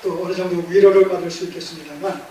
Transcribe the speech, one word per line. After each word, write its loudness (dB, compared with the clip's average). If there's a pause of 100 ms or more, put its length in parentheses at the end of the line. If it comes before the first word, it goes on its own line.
또 -6
어느 -6
정도 -4
위로를 6
받을 -4
수 -10
있겠습니다만 -12